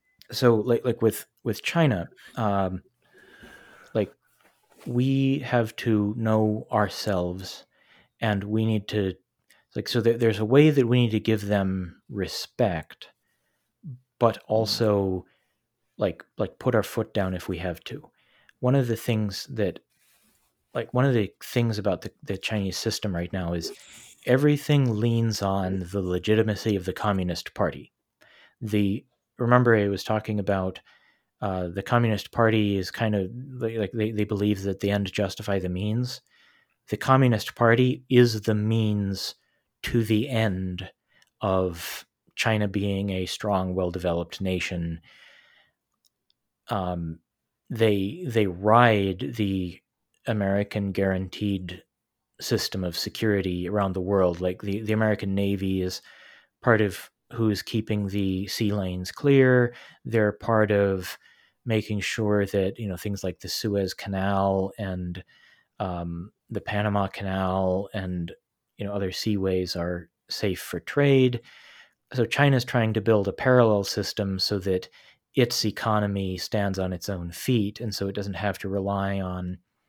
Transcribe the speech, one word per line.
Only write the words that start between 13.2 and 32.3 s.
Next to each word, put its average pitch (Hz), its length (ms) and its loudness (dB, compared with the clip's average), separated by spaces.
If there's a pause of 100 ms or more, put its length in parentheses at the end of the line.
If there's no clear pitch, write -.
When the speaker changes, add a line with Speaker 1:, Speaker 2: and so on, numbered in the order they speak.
Speaker 1:
but 113 180 4
Speaker 2:
Mm. - 120 -18
Speaker 1:
also, 104 760 0 (720)
like, 92 260 -2 (140)
like, 98 200 -4
put 123 160 0
our 107 80 4
foot - 300 -4
down 92 220 0
if 87 140 -8
we 90 100 -4
have 87 260 -8
to. - 260 -16 (500)
One 127 140 2
of 131 140 2
the 117 80 -2
things 107 540 -2
that, 104 300 -2 (920)
like, 113 220 -6
one 127 100 4
of 135 100 4
the 104 180 2 (100)
things 117 360 0
about 95 220 0
the, - 100 -12 (120)
the 98 160 -6
Chinese 98 400 -4
system 104 360 -4
right 85 180 -4
now 87 200 -2
is 85 200 -4 (540)
everything 139 720 4
leans 113 440 0
on 98 380 0 (100)
the 98 100 -4
legitimacy 104 760 0
of 90 80 -4
the 92 80 -4
Communist 95 640 -2
Party. 71 380 -4 (680)
The, 104 440 0 (340)
remember 120 380 4
I 101 120 2
was 98 160 -4
talking 107 340 -2
about, 95 420 -2 (600)
uh, 92 280 -4
the 95 140 -6
Communist 117 500 0